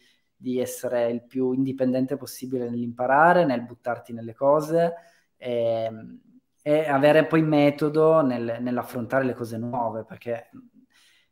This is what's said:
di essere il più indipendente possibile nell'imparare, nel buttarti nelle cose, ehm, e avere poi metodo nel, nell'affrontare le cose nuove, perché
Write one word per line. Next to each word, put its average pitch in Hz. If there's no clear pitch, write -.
di 127
essere 123
il 120
più 131
indipendente 131
possibile 127
nell'imparare, 127
nel 120
buttarti 120
nelle 113
cose, 156
ehm, 113
e 151
avere 147
poi 160
metodo 151
nel, 117
nell'affrontare 123
le 123
cose 117
nuove, 117
perché 117